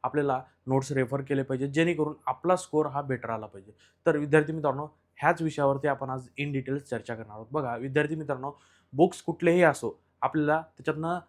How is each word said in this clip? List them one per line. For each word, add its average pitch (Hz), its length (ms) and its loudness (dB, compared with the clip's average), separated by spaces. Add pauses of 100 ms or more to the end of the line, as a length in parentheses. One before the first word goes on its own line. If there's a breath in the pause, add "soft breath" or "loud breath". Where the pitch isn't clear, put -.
आपल्याला 135 400 -2 (240 soft breath)
नोट्स 131 240 0
रेफर 135 300 -2
केले 135 220 -2
पाहिजेत, 135 260 -4
जेणेकरून 151 440 0 (120)
आपला 175 300 2
स्कोअर 151 320 0
हा 139 140 -4
बेटर 127 280 -4
आला 110 160 -6
पाहिजे?" 101 260 -20 (340 soft breath)
तर 156 120 4
विद्यार्थी 151 360 4
मित्रांनो, 147 340 -2 (280)
ह्याच 165 260 2
विषयावरती 143 460 0
आपण 135 220 -2
आज 127 180 -8 (120)
in 143 80 -2
details 135 320 -4
चर्चा 120 360 -8
करणार 107 200 -14
आहोत. 110 160 -14
बघा 131 240 -2
विद्यार्थी 143 400 0
मित्रांनो, 143 360 -6 (420 soft breath)
बुक्स 170 280 4
कुठलेही 175 420 4
असो, 131 380 2 (200)
आपल्याला 151 400 2
त्याच्यातनं 160 680 -6